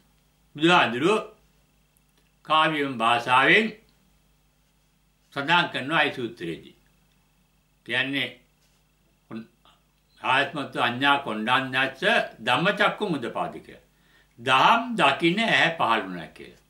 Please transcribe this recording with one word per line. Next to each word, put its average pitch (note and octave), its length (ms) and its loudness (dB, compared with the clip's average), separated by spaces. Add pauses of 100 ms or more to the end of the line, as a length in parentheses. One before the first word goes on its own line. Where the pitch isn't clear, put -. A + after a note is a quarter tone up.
<clears throat> - 540 -20
බුදුහාඳුරෝ D#3 640 2 (1300)
කාව්‍යම D#3 520 0
භාෂාවෙන් B2+ 720 2 (1700)
සඳහන් E3 360 0
කරනවා D3 340 -2
ඒ C#3 100 -2
සූත්‍රයේදී. F2+ 640 -10 (1120)
කියන්නේ, C3 420 -2 (960)
කොන්-, A2+ 260 -14 (720)
ආයත්මත්ව C3+ 580 -2
අඤ්ඤා C3 400 0
කොණ්ඩඤ්ඤස්ස B2+ 840 -2 (360)
ධම්මචක්කුං F#3 760 0
උදපාදි G2+ 440 -6
කියලා. - 280 -20 (520)
දහම් C#3+ 420 4 (140)
දකින්න E3+ 460 2
ඇහැ D#3+ 300 2
පහළ A2+ 300 0
වුණා F2+ 280 -12
කියලා. A#1+ 400 -20